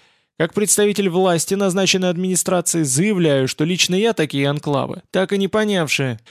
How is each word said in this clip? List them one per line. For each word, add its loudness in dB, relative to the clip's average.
Как 0
представитель 2
власти, 0
назначенной 0
администрацией, -2
заявляю, 2
что -4
лично 0
я 2
такие 0
анклавы, -2
так 0
и 0
не 0
понявшие, 0